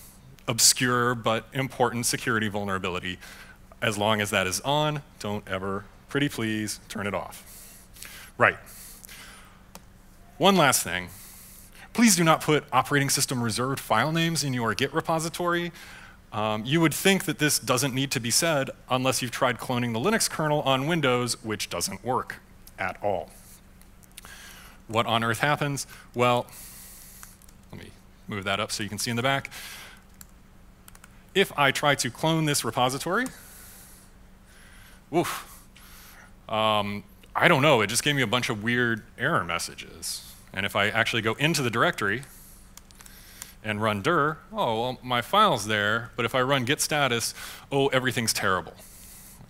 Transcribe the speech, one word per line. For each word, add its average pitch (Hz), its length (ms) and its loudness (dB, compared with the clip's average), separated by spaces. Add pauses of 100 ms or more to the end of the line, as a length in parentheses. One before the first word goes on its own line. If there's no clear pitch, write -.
(480)
obscure 123 680 4
but 113 360 0
important 120 540 0
security 113 420 0
vulnerability. 95 680 -4 (640)
As 113 160 0
long 104 240 2
as 101 80 -2
that 95 180 2
is 92 140 -4
on, 147 400 0 (180)
don't 104 300 -6
ever, 95 360 -6 (220)
pretty 139 220 0
please, 107 580 -4
turn 101 200 -6
it 95 80 -4
off. - 420 -10 (800)
Right. 90 200 6 (1800)
One 190 180 6
last 143 280 4
thing. 90 260 -6 (840)
Please 226 220 6
do 170 80 2
not 160 180 6
put 151 300 2
operating 139 380 2
system 131 340 0
reserved 120 360 -2
file 123 320 2
names 165 320 0
in 135 100 -2
your 113 200 0
Git 139 200 0
repository. 170 800 -2 (600)
Um, 107 320 -2
you 139 160 0
would 160 140 4
think 196 320 2
that 151 140 -4
this 147 200 2
doesn't 123 340 0
need 135 180 -2
to 127 80 -2
be 117 120 -2
said 151 380 0 (200)
unless 127 320 2
you've 123 100 -6
tried 123 260 0
cloning 120 360 -2
the 110 60 -2
Linux 208 300 2
kernel 151 320 0
on 135 260 2
Windows, 123 560 0
which 107 260 -4
doesn't 95 360 -6
work 117 320 -4 (420)
at 92 240 -4
all. 95 280 -2 (1600)
What 113 180 0
on 113 180 2
earth 117 160 0
happens? 143 480 0 (280)
Well, 120 320 2 (1200)
let - 100 -16
me - 100 -20 (360)
move 101 180 -8
that 98 140 0
up 107 120 -4
so 110 120 -4
you 98 60 -6
can 104 80 -8
see - 120 -4
in 117 60 -2
the 120 80 0
back. 135 260 0 (1800)
If - 240 2
I 139 140 6
try 143 240 2
to 131 140 -2
clone 160 360 0
this 147 200 0
repository, 135 640 0 (1800)
woof, - 380 -2 (1000)
um, 107 540 0 (300)
I 143 140 6
don't 160 140 8
know, 147 180 6
it 104 80 4
just 113 160 -2
gave 147 140 0
me 135 40 0
a 117 60 2
bunch 120 220 0
of 104 120 -4
weird 117 420 0 (140)
error 123 280 0
messages. - 840 -8 (220)
And 98 140 -4
if - 100 -4
I 104 140 2
actually 113 320 0
go 110 140 0
into 151 260 0
the 120 80 0
directory 135 540 0 (1400)
and 107 180 -4
run 104 200 0
dir, 156 380 0 (120)
oh, 127 300 0
well, 127 200 -4
my 123 200 0
file's 165 460 4
there, 110 500 0
but 117 80 0
if 113 100 -2
I 131 60 4
run 131 240 2
git 120 160 0
status, 135 520 0 (380)
oh, 139 160 2
everything's 127 460 0
terrible. 92 400 0 (760)